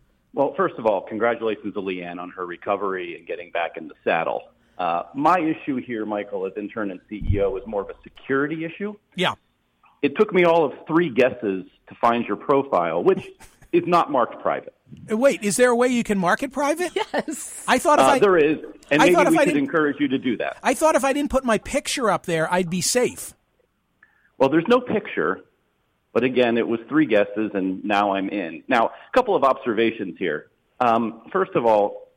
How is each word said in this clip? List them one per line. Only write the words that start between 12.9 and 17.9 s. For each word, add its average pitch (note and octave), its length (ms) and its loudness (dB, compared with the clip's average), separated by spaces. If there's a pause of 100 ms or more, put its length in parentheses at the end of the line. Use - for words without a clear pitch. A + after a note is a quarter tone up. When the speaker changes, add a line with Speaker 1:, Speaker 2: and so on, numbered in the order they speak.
Speaker 1:
which F#3+ 240 2 (240)
<laughs> - 200 -20
is F3 160 2
not E3+ 240 2
marked B2+ 280 0
private. - 360 -4 (340)
Speaker 2:
Uh, A3 80 -2
wait, B3 240 2
is G3+ 160 -2
there B3 140 4
a A#3 40 2
way B3 120 2
you A#3+ 160 0
can G3+ 160 0
mark F#3 240 0
it C4 80 -6
private? D#4 420 -2
Speaker 3:
Yes. - 720 -6
Speaker 2:
I B3 120 4
thought D4 180 4